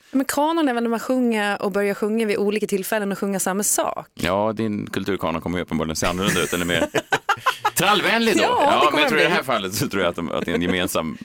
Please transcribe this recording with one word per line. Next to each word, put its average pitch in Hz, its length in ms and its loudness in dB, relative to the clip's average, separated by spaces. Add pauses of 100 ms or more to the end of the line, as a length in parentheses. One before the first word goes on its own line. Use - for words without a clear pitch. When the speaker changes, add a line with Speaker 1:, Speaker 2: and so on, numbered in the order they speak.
(120)
Speaker 1:
Men 269 140 0
kanon 311 440 0
är 247 40 0
väl 233 100 -2
när 226 60 0
man 226 100 0
sjunger 226 640 0
och 208 100 -2
börjar 202 220 0
sjunga 220 320 0
vid 208 120 0
olika 208 300 0
tillfällen 196 440 -2
och 185 80 -6
sjunga 196 200 -2
samma 190 240 0
sak? - 500 -2
Speaker 2:
Ja, 101 400 0
din 104 360 -2
kulturkanon 90 520 -2
kommer 87 160 -2
ju 85 60 -2
uppenbarligen 78 320 -2
se 101 120 -2
annorlunda 90 360 0
ut, 73 100 -2
eller 87 120 0
mer 85 220 2 (440)
Speaker 1:
<laughs> - 460 -2
Speaker 2:
trallvänlig 196 600 2
då. - 60 2
Speaker 1:
Ja, 480 160 2
det 302 60 4
Speaker 2:
Ja, - 140 4
Speaker 1:
kommer - 120 4
Speaker 2:
men 294 100 2
jag 285 80 2
tror 151 100 2
i - 40 6
det 156 60 4
Speaker 1:
bli. 175 60 2
Speaker 2:
här 156 80 0
fallet 101 300 -2
så 123 140 -2
tror 98 160 0
jag 85 60 2
att, 87 60 -2
de, 82 160 -4
att - 140 -2
det 87 60 -2
är 87 40 0
en 85 60 0
gemensam, 87 640 -2